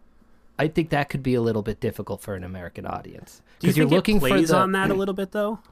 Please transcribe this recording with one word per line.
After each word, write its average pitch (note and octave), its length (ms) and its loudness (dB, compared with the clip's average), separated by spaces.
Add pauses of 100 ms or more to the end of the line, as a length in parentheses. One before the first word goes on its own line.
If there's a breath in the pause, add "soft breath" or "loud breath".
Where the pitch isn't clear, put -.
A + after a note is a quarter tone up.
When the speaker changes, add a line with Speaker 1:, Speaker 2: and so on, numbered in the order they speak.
(580)
Speaker 1:
I C#3+ 100 0
think D#3 220 -2
that C#3+ 200 -2
could C#3 120 -6
be C3 140 0
a A#2+ 60 0
little A2+ 200 0
bit G#2 180 -6
difficult G2+ 400 -8
for - 140 -10
an F2+ 100 -8
American F#2 440 -12
audience. F2+ 560 -14 (160 soft breath)
Speaker 2:
Do E3 80 -2
you - 40 6
Speaker 1:
'Cause - 60 0
you're D#3 100 4
Speaker 2:
think D3 80 4
Speaker 1:
looking G3+ 220 4
Speaker 2:
it G3 40 4
plays F#3+ 280 4
Speaker 1:
for D#3+ 60 4
the F#3 60 4
Speaker 2:
on F#3+ 100 0
that F#3+ 180 2
a G3 60 0
little F#3+ 180 -2
bit, F#3+ 200 -6
though? G#3 260 -4 (120)